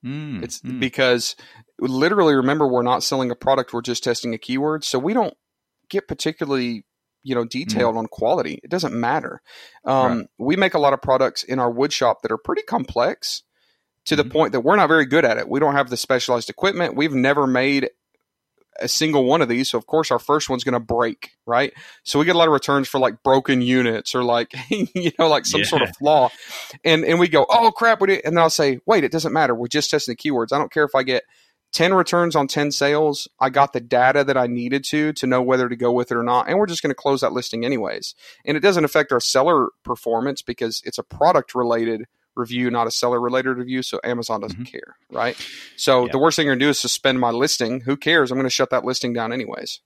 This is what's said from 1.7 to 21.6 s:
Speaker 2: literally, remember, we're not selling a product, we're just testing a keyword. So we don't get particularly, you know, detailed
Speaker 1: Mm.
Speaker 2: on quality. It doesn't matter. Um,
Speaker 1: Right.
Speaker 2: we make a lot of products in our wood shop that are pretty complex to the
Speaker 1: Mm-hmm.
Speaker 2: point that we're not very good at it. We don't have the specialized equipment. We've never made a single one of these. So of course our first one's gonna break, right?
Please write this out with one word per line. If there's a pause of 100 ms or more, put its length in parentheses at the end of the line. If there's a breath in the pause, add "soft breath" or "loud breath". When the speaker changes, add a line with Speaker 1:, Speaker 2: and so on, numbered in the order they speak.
Speaker 2:
literally,
remember,
we're
not
selling
a
product,
we're
just
testing
a
keyword.
So
we
don't (540)
get
particularly, (380)
you
know,
detailed
Speaker 1:
Mm.
Speaker 2:
on
quality.
It
doesn't
matter. (440 loud breath)
Um,
Speaker 1:
Right. (120)
Speaker 2:
we
make
a
lot
of
products
in
our
wood
shop
that
are
pretty
complex (600)
to
the
Speaker 1:
Mm-hmm.
Speaker 2:
point
that
we're
not
very
good
at
it.
We
don't
have
the
specialized
equipment.
We've
never
made (880)
a
single
one
of
these.
So
of
course
our
first
one's
gonna
break, (160)
right? (300 loud breath)